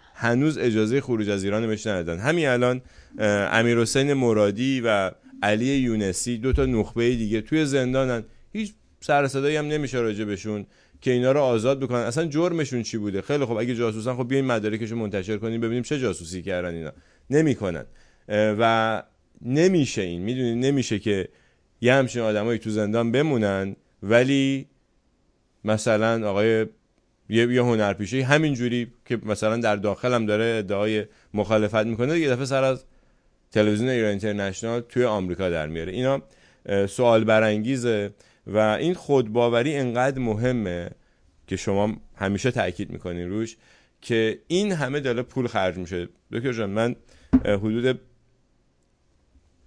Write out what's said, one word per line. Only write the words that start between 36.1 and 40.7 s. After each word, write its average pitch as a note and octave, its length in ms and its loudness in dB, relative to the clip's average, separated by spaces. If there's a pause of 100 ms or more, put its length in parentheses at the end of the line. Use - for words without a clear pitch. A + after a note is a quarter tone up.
اه، G2 220 2
سوال A2+ 360 4
برانگیزه A2 840 2 (380)
و G2 100 0
این G#2+ 360 2
خودباوری A#2+ 840 2
انقدر C3 440 0
مهمه G#2+ 680 -2 (580)